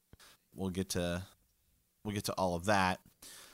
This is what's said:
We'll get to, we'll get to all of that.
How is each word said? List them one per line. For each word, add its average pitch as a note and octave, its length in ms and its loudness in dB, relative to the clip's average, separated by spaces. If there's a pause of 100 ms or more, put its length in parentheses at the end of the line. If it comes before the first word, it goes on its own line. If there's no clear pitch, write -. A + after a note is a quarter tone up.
(540)
We'll F#2+ 160 -4
get F#2 200 -2
to, F2 340 -2 (800)
we'll G#2 120 -4
get G#2 100 -4
to - 80 -4
all F2+ 220 2
of E2+ 100 -4
that. F#2+ 340 4 (540)